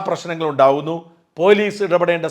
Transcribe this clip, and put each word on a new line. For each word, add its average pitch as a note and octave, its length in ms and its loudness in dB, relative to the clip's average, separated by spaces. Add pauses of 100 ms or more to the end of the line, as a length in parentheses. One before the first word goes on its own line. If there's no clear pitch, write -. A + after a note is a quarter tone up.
പ്രശ്നങ്ങളുണ്ടാവുന്നു, D#3 880 0 (440)
പോലീസ് G3+ 480 2
ഇടപെടേണ്ട E3+ 440 0